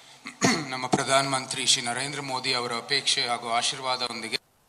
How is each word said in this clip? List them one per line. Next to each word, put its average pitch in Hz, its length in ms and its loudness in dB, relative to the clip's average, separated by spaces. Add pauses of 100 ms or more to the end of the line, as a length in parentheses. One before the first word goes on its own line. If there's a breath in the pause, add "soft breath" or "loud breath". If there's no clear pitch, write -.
(680 loud breath)
ನಮ್ಮ 127 180 -4
ಪ್ರಧಾನಮಂತ್ರಿ 135 800 2
ಶ್ರೀ 123 180 4
ನರೇಂದ್ರ 135 380 -4
ಮೋದಿ 131 320 -2
ಅವರ 120 200 0
ಅಪೇಕ್ಷೆ 131 540 0
ಹಾಗೂ 117 220 -2
ಆಶೀರ್ವಾದದೊಂದಿಗೆ 120 920 -2 (300)